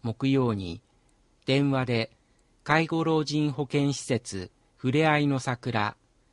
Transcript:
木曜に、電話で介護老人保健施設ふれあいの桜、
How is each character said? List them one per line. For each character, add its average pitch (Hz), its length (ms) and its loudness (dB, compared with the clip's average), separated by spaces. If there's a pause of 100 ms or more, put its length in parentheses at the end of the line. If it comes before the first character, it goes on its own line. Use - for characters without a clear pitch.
木 120 240 -4
曜 131 260 2
に、 95 280 -8 (640)
電 139 240 2
話 135 160 0
で 113 260 -2 (520)
介 156 240 2
護 160 160 0
老 160 200 2
人 147 280 0
保 139 160 -4
健 143 260 2
施 - 100 -10
設 98 460 -4 (280)
ふ 127 140 -2
れ 156 140 2
あ 151 140 4
い 147 80 2
の 139 100 2
桜、 117 580 -2 (380)